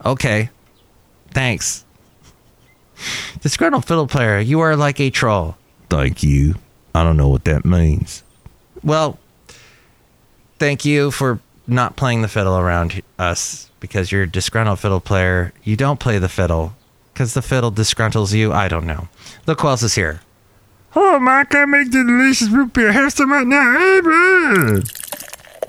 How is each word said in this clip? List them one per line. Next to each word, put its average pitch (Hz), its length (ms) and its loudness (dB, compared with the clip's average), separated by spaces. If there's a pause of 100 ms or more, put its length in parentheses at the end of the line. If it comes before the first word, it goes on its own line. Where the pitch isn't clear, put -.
Okay. 117 460 -2 (840)
Thanks. 123 540 -4 (1600)
Disgruntled 285 440 -2
fiddle 160 220 0
player, 113 320 0
you 127 220 0
are 156 140 2
like 147 240 0
a 135 120 0
troll. 95 440 -2 (320)
Thank 69 360 -2
you. 73 320 2 (400)
I 82 80 2
don't 82 120 4
know 71 140 4
what 67 160 0
that 76 180 0
means. 82 600 0 (600)
Well, 151 360 -2 (1400)
thank 143 260 -2
you 143 280 0
for 127 280 -2 (280)
not 123 280 0
playing 120 280 0
the 107 40 -2
fiddle 95 300 0
around 87 460 -2 (160)
us, - 460 -4 (140)
because 92 320 -6
you're 98 120 0
a 90 60 -4
disgruntled 104 500 -2
fiddle 98 200 0
player, 92 540 0 (100)
you 107 120 -2
don't 135 240 -2
play 113 180 -2
the 92 120 0
fiddle, 85 440 -2 (420)
'cause 120 180 -4
the 135 80 -2
fiddle 120 300 -2
disgruntles 107 640 -2
you. 107 200 2
I 95 140 0
don't 82 180 -4
know. 80 220 -8 (380)
Look 160 160 -4
who 156 60 0
else 127 160 0
is 113 120 0
here. 80 260 -4 (720)
"Oh, 359 240 4
Mike, 262 360 2
I 285 100 2
make 285 260 0
the 262 120 2
delicious 247 460 2
root 240 240 2
beer. 220 180 2
Have 277 220 2
some 277 180 0
right 285 140 2
now." 262 320 4
Hey, 381 240 4
bud. 311 880 2 (800)